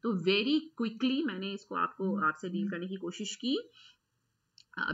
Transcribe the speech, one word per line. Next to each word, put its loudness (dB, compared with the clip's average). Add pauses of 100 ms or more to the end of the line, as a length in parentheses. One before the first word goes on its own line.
तो 2
very 4 (220)
quickly 2
मैंने -2
इसको -10
आपको, 0
आपसे -2
डील 0
करने -4
की -6
कोशिश -6
की। -2 (1080)
अब -2